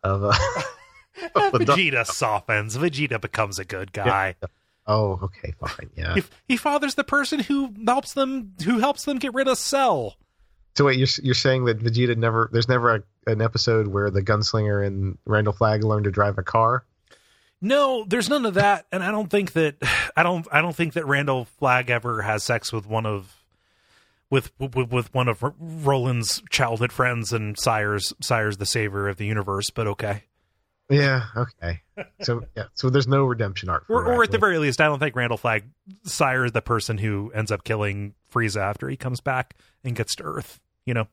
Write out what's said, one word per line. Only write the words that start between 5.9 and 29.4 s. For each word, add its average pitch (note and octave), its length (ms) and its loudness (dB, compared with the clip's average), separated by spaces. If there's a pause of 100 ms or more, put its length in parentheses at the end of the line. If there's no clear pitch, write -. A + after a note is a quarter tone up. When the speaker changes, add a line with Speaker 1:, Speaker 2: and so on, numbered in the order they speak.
Speaker 1:
yeah. E2 180 -6
Speaker 2:
He, - 100 0 (260)
he B3 80 0
fathers C#4+ 360 -2
the C#4+ 100 -2
person C#4+ 360 -2
who C4+ 340 -2 (140)
helps B3+ 260 0
them, C4 400 -4 (100)
who A3+ 140 2
helps - 280 0
them C#4+ 120 -2
get B3 160 -4
rid C4 140 0
of B3+ 100 2
Cell. G3 600 0 (600)
Speaker 1:
So C#3+ 80 6
wait, C3 140 4
you're, C3 80 4 (160)
you're B2+ 100 2
saying C3 320 2
that A2 140 2
Vegeta A#2+ 380 2
never, A2+ 340 2
there's A#2 160 2
never A#2+ 280 4
a, G2+ 80 -4 (240)
an A2 140 2
episode A2+ 460 2
where G2+ 240 0
the G2 100 2
Gunslinger G#2 640 0
and G2 400 -2
Randall G#2+ 280 2
Flagg G#2+ 320 2
learn G#2+ 180 2
to G2+ 80 0
drive G2+ 260 2
a F#2+ 60 -4
car? A2+ 400 2 (800)
Speaker 2:
No, C4 440 2
there's G3+ 240 0
none C#4 160 0
of G3 100 -2
that, G3+ 360 4
and F#3 100 -2
I F3+ 100 -2
don't G#3+ 180 -2
think G3+ 240 0
that, D#3 220 2 (200)
<sighs> - 220 -2
I D#3+ 60 4
don't, F3 280 0
I D3+ 100 4
don't E3+ 140 -4
think E3 180 -2
that D#3+ 140 -4
Randall C#3 380 0
Flagg B2+ 440 0
ever A#2 340 -2
has G#2+ 200 -2
sex - 300 -2
with G#2+ 140 -6
one A2 180 -2
of, G2+ 280 -6 (960)
with, C3+ 300 0
with, C3 320 -2
with B2 220 -2
one B2+ 160 2
of A2 140 -4
R-, C#3+ 160 -4
Roland's C#3 880 -2
childhood A#2+ 420 0
friends A#2+ 400 -2
and G#2+ 260 -4
Sire's, G#2 640 0
Sire's G#2+ 360 0
the G2 80 -6
savior G2+ 420 -2
of G2 100 -4
the G#2+ 80 -6
universe, G2+ 440 -2